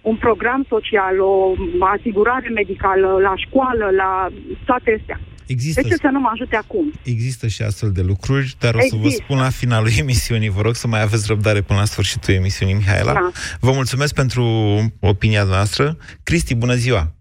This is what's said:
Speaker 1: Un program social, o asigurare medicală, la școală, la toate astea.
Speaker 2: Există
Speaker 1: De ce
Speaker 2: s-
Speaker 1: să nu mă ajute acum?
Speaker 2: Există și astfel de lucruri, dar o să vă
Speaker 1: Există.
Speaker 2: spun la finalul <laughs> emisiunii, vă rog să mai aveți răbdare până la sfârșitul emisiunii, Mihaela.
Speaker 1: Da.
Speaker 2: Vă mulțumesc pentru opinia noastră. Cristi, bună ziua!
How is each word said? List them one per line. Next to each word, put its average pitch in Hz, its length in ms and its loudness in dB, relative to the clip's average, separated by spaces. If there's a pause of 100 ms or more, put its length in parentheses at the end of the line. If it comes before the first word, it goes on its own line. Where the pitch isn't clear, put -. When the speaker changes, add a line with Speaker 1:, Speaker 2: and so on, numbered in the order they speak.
Speaker 1:
Un 220 160 0
program 240 520 0
social, 196 520 0
o 190 320 4 (440)
asigurare 233 520 0
medicală, 190 760 0
la 196 140 2
școală, 240 600 0
la 190 320 0 (360)
toate 247 360 0
astea. - 200 -12 (260)
Speaker 2:
Există 139 360 -2
Speaker 1:
De 233 60 -2
ce 349 60 2
Speaker 2:
s- 311 60 0
Speaker 1:
să 294 120 2
nu 277 80 0
mă 254 120 0
ajute 233 240 -6
acum? 214 360 -4 (120)
Speaker 2:
Există 120 420 -4
și 107 160 -4
astfel 104 300 -2
de 92 100 0
lucruri, 131 580 0
dar 117 140 2
o 113 60 2
să 262 160 2
vă 107 80 -2
Speaker 1:
Există. 139 200 0
Speaker 2:
spun 135 140 -2
la 131 100 2
finalul 117 400 0 (100)
<laughs> 151 60 0
emisiunii, 113 440 0
vă 98 120 -2
rog 113 140 0
să - 120 -6
mai 110 160 0
aveți 107 260 0
răbdare 104 320 2
până 101 180 0
la 101 60 2
sfârșitul - 500 -2
emisiunii, 95 400 0
Mihaela. 98 380 2
Speaker 1:
Da. 180 180 0 (300)
Speaker 2:
Vă 127 120 4
mulțumesc 135 420 0
pentru 123 300 0 (560)
opinia 104 440 2
noastră. 107 520 0 (260)
Cristi, 160 320 0
bună 120 200 0
ziua! 117 460 0